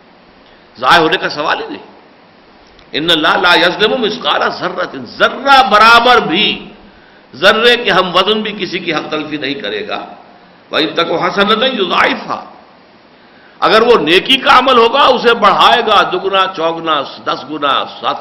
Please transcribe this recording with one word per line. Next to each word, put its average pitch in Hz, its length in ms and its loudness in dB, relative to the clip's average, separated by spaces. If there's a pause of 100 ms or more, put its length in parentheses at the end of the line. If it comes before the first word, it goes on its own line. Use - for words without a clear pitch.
(800)
ضائع 147 220 4
ہونے 160 160 2
کا 180 120 -6
سوال 165 320 -6
ہی 453 60 -10
نہیں۔ - 280 -16 (960)
إِنَّ 160 220 -4
اللَّهَ 170 280 0
لَا 175 140 4
يَظْلِمُ 185 440 0
مِثْقَالَ 180 460 -2 (160)
ذَرَّةٍ، 175 440 -8
ذرہ 240 680 0
برابر 233 500 6
بھی، 165 480 -2 (680)
ذرے 220 420 2
کے 233 140 -4
ہم 180 240 0
وزن 208 280 0
بھی 214 160 -6
کسی 180 200 -8
کی 165 160 -6
حق 160 160 -6
تلفی 151 260 -8
نہیں 139 180 -6
کرے 104 340 -8
گا۔ 101 180 -10 (640)
وَإِن 147 240 -4
تَكُ 170 240 -2
حَسَنَةً 196 440 -2
يُضَاعِفْهَا، 196 840 -4 (1160)
اگر 202 220 4
وہ 233 180 4
نیکی 180 360 2
کا 262 220 4
عمل 254 200 4
ہوگا 240 220 4
اسے 233 340 4
بڑھائے 202 520 4
گا، 202 160 4
دگنا، 190 440 0 (100)
چوگنا، 160 440 -2 (240)
دس 147 260 -6
گنا، 139 340 -2 (160)
سات 135 200 -4